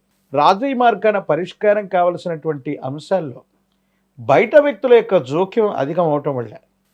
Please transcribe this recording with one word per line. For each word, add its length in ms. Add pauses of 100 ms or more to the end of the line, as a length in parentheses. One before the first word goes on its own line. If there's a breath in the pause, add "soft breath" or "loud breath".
(320)
రాజీ 420
మార్గాన 440
పరిష్కారం 680
కావలసినటువంటి 1000
అంశాల్లో 580 (800)
బయట 360
వ్యక్తుల 380
యొక్క 300
జోక్యం 440
అధికం 360
అవటం 320
వల్ల 180 (400)